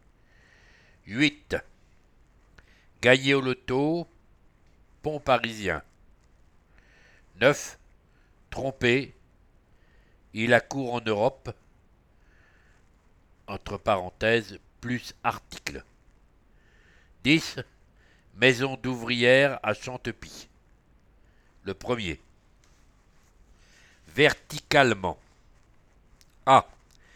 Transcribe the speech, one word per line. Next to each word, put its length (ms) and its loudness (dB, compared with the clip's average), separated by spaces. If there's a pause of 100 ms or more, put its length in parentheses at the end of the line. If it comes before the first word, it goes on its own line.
(1080)
Huit. 480 -4 (1500)
Gagné 340 4
au 60 2
loto, 680 -4 (920)
pont 180 -6
parisien. 640 -2 (1600)
Neuf. 380 0 (720)
Trompé. 640 -2 (1160)
Il 220 0
accourt 400 0
en 60 -4
Europe. 520 -2 (2000)
Entre 300 -10
parenthèses, 800 -2 (200)
plus 320 -8 (120)
article. 600 -8 (1400)
Dix. 320 0 (800)
Maison 400 2
d'ouvrière 880 2
à 100 0
Chantepie. 720 -12 (1160)
Le 100 -8
premier. 460 -6 (1900)
Verticalement. 1120 0 (1300)
A. 220 6 (480)